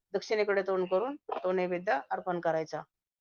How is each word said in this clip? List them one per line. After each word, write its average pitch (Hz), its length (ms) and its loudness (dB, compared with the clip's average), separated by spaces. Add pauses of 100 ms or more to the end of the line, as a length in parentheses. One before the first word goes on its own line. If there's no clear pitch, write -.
(140)
दक्षिणेकडे 202 480 2
तोंड 190 260 0
करून 214 280 2
तो - 360 -4
नैवेद्य 180 480 0 (120)
अर्पण 180 280 -2
करायचा. 160 420 -2 (400)